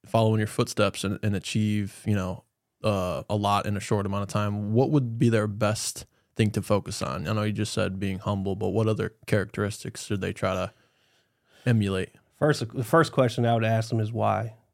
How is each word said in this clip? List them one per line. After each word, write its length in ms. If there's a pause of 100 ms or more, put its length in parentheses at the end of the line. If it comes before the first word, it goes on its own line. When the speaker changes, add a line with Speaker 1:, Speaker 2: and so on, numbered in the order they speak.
Speaker 1:
follow 260
in 60
your 80
footsteps 580
and, 180
and 140
achieve, 680
you 80
know, 300 (380)
uh, 460
a 80
lot 300
in 100
a 40
short 260
amount 160
of 60
time? 440
What 180
would 280
be 100
their 200
best 580 (300)
thing 160
to 100
focus 400
on? 260
I 60
know 80
you 100
just 220
said 260
being 200
humble, 360
but 140
what 180
other 240 (140)
characteristics 800
should 160
they 100
try 220
to 180 (920)
emulate? 460 (280)
Speaker 2:
First, 260 (100)
the 100
first 280
question 340
I 80
would 100
ask 240
them 120
is 120
why? 420 (200)